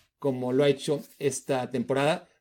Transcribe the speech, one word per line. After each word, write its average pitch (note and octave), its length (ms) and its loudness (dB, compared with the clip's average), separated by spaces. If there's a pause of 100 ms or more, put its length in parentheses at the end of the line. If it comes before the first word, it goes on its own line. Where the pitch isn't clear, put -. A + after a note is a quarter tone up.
(180)
como B2+ 340 -2
lo C3+ 120 4
ha C#3+ 40 6
hecho C#3 340 0 (160)
esta C3 520 -2
temporada, C3+ 580 0 (120)